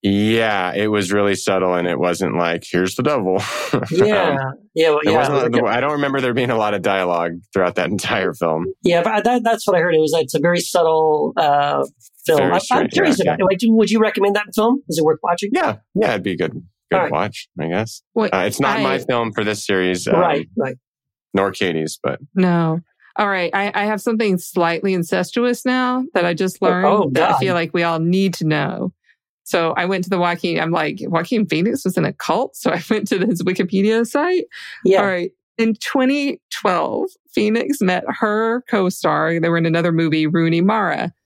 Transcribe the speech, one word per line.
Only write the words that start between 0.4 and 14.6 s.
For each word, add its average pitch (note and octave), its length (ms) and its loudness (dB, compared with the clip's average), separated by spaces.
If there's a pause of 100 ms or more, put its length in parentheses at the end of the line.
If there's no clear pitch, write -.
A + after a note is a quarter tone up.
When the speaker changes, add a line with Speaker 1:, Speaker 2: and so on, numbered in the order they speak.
Speaker 1:
it G#2+ 140 0
was G2+ 220 0
really G2+ 240 2
subtle, F#2 400 0
and F2 140 0
it E2 100 -2
wasn't F2 380 0
like, E2+ 340 -2
"Here's F2+ 240 0
the B2+ 80 -4
devil." G#2+ 400 0 (300)
<laughs> - 180 -2
Speaker 2:
Yeah. F#3 480 2
Speaker 1:
Um, - 0 - (360)
Speaker 2:
Yeah, D#3+ 160 4
well, D3 100 2
Speaker 1:
it D3+ 100 0
Speaker 2:
yeah, D#3+ 60 4
Speaker 1:
wasn't - 0 -
Speaker 2:
it - 0 -
was C#3+ 140 2
Speaker 1:
like C#3 140 2
the, A#2+ 140 0
Speaker 2:
different. A#2 180 2
Speaker 1:
I B2 40 0
don't C#3+ 120 0
remember C#3 280 0
there B2 140 0
being B2 160 0
a A#2 60 0
lot G#2+ 180 0
of F#2+ 80 -4
dialogue F2 500 0 (200)
throughout F2+ 240 0
that F2+ 140 0
entire F#2+ 440 -2
film. E2 320 -2 (160)
Speaker 2:
Yeah, E3+ 200 4
but G#3+ 220 0
that, A#3+ 180 2
that's A3+ 240 0
what G3 100 6
I E3 40 4
heard. E3+ 160 2
It - 40 6
was, D#3 160 2
it's D3+ 180 -2
a D#3 60 0
very F3 200 2
subtle, D#3+ 760 2
uh, C#3+ 480 2 (420)
film. - 120 4
Speaker 1:
Very - 120 4
Speaker 2:
I'm, - 40 2
I'm F#3+ 60 2
Speaker 1:
strange, - 320 0
Speaker 2:
curious E4+ 260 2
Speaker 1:
yeah, F#3 140 0
Speaker 2:
about D#3+ 80 -4
Speaker 1:
yeah. F#3+ 40 2
Speaker 2:
it. F#3 60 4
Like, F#3 80 0
do, A3+ 160 2
would G#3+ 160 4
you A3 100 2
recommend G3+ 360 2
that G#3 180 -2
film? A#3 340 2